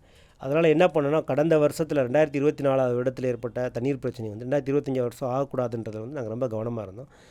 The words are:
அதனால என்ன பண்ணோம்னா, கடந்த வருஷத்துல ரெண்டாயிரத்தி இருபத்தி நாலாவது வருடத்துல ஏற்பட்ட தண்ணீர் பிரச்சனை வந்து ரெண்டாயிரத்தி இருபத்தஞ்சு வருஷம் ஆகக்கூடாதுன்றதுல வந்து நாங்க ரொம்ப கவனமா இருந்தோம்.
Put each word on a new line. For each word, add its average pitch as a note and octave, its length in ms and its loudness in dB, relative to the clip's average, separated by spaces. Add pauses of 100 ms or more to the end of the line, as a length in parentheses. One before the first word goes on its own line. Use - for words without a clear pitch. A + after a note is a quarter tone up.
(420)
அதனால D#3 280 4
என்ன E3 160 6
பண்ணோம்னா, D3+ 380 2
கடந்த D3+ 340 2
வருஷத்துல D3 440 2
ரெண்டாயிரத்தி C#3+ 340 2
இருபத்தி C#3+ 280 0
நாலாவது C3+ 320 2
வருடத்துல B2+ 300 -2
ஏற்பட்ட B2 440 -4
தண்ணீர் B2+ 300 -2
பிரச்சனை A#2 320 -6
வந்து A2 140 -10
ரெண்டாயிரத்தி C3+ 240 -2
இருபத்தஞ்சு C3+ 300 0
வருஷம் A#2+ 300 -4
ஆகக்கூடாதுன்றதுல A#2+ 720 -4
வந்து C3 220 -10
நாங்க A2 80 -6
ரொம்ப B2 180 -2
கவனமா A2+ 340 -4
இருந்தோம். G2+ 280 -14 (220)